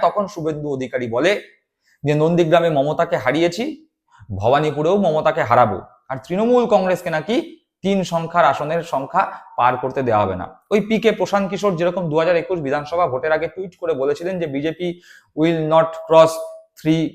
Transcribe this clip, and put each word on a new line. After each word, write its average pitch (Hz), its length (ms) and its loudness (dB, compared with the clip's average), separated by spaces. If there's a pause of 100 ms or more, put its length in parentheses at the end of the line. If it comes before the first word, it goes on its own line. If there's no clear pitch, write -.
তখন 196 260 0
শুভেন্দু 151 420 -6
অধিকারী 131 380 -4
বলে 143 340 0 (640)
যে 143 100 2
নন্দীগ্রামে 170 560 4
মমতাকে 156 480 0
হারিয়েছি, 170 720 -2 (480)
ভবানীপুরেও 147 600 0
মমতাকে 156 460 0
হারাবো, 113 380 4 (280)
আর 135 80 -8 (100)
তৃণমূল 233 380 2
কংগ্রেসকে 185 440 0
নাকি 196 480 -4 (240)
তিন 196 220 0
সংখ্যার 170 420 0
আসনের 151 380 0
সংখ্যা 139 480 -2 (260)
পার 123 200 2
করতে 131 240 -4
দেওয়া 107 240 2
হবে 95 100 -2
না। - 240 -10 (120)
ওই 214 80 4
পি 208 180 0
কে 214 140 2
প্রশান্ত 190 380 0
কিশোর 190 260 -2
যেরকম 175 340 -2
দু 147 80 -2
হাজার 165 180 2
একুশ 170 240 -2
বিধানসভা 156 480 -2
ভোটের 131 240 -2
আগে 156 160 0
টুইট 185 280 -12
করে 165 180 -2
বলেছিলেন 151 460 -2
যে 165 80 -4
"বিজেপি 160 540 -4 (360)
will 156 320 2
not 160 200 4 (200)
cross 160 220 8 (520)
three 160 320 0